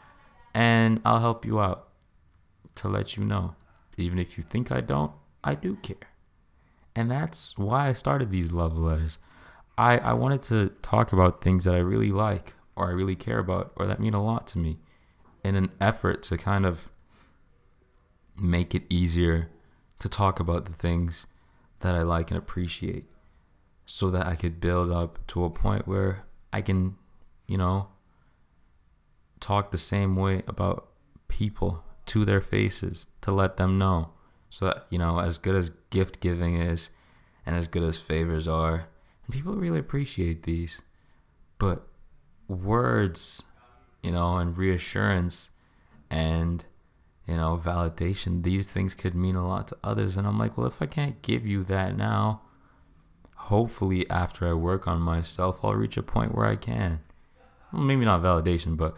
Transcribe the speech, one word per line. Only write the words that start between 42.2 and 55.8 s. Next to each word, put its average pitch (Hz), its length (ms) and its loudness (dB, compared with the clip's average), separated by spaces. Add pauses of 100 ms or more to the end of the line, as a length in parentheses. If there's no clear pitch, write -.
words, 104 960 0 (580)
you 87 100 -4
know, 87 260 2
and 87 200 -2
reassurance 92 920 0 (600)
and, 82 560 0 (600)
you 82 120 -2
know, 82 200 0
validation, 87 840 -2
these 95 240 0
things 95 260 -2
could 87 220 -4
mean 92 220 0
a 90 100 -2
lot 98 220 -4
to - 120 -12
others. 104 360 -2
And 101 100 0
I'm 104 100 0
like, 110 200 -2
well, 120 100 0
if - 140 -6
I - 60 -4
can't 143 340 -4
give 120 260 -2
you 98 160 0
that 95 320 -2
now, 107 460 0 (920)
hopefully 101 760 0
after 90 360 -2
I 85 80 2
work 85 340 0
on 85 120 0
myself, 85 640 -2
I'll 104 100 2
reach 107 220 0